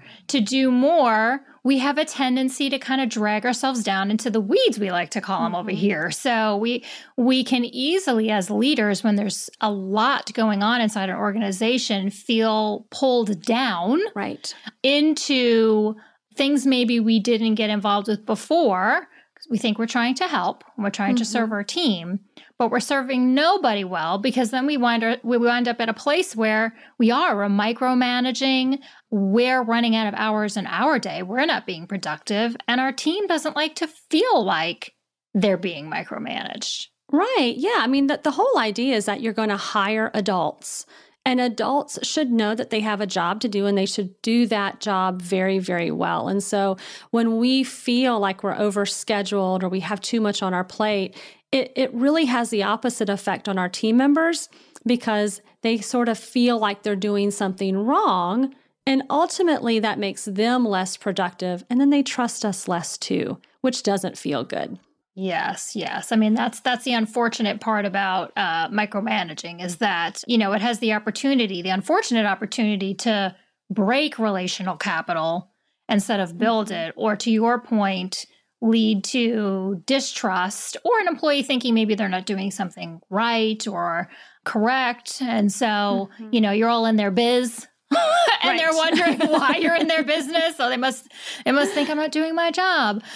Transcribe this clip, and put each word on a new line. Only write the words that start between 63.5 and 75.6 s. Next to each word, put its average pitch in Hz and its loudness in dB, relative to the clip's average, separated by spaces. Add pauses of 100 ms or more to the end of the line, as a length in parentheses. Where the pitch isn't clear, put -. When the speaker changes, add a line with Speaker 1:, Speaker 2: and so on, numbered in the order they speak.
Speaker 2:
which 254 -2
doesn't 190 -2
feel 139 -4
good. - -8 (340)
Speaker 1:
Yes, 190 -4
yes. - -6
I - 4
mean, 214 4
that's, 226 -2
that's 247 -2
the 262 -2
unfortunate 220 -2
part 214 -2
about, 190 -2
uh, 165 -2
micromanaging, 196 -4
is 175 -6
that, 170 -2
you 240 2
know, 202 2
it 208 0
has 226 -2
the 220 0
opportunity, 214 -2
the 185 -4
unfortunate 226 0
opportunity 202 -2
to 196 -2 (340)
break 220 0
relational 185 -2
capital 165 -2 (380)